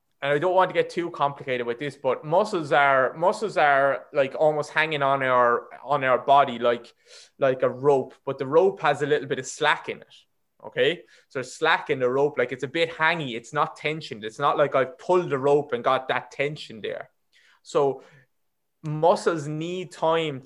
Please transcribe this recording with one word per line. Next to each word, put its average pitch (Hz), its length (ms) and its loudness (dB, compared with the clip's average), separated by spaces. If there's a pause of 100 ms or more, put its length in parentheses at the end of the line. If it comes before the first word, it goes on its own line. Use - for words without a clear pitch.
(200)
and 139 120 0
I 147 60 2
don't 180 180 2
want 180 120 4
to 151 60 -8
get 165 160 0
too 170 220 -4
complicated 139 520 -4
with 117 140 -4
this, 143 160 -8
but - 300 -2
muscles 165 480 0
are, 135 420 4
muscles 185 420 -2
are, 139 560 2
like, 135 240 0
almost 151 340 0
hanging 156 320 0
on 135 200 2
our, 123 460 2 (160)
on 135 180 -2
our 127 160 2
body 127 400 2
like, 120 340 0 (460)
like 131 240 0
a 131 60 2
rope, 131 460 0 (120)
but 135 100 -6
the 135 120 -6
rope 185 320 4
has 147 200 2
a 147 60 0
little 139 220 0
bit 131 100 -4
of 135 80 -12
slack - 420 -2
in 107 100 -10
it. - 160 -20 (520)
Okay, 143 360 0 (260)
so 135 120 -8
slack 156 480 0
in 139 120 -2
the 123 100 2
rope, 143 260 0
like, 123 140 0
it's 131 140 -6
a 127 40 -8
bit 165 260 -2
hangy, 160 420 -2
it's 120 160 -12
not 147 260 -2
tensioned. 147 460 -8
It's 110 160 -12
not 147 180 0
like 143 160 2
I've 131 240 0
pulled 175 320 0
the 139 80 -2
rope 143 340 2
and 120 120 -6
got 131 240 0
that 127 240 -4
tension 139 480 -8
there. - 300 -10 (520)
So 139 400 0 (800)
muscles 160 640 0
need 165 460 -8
time 160 540 -2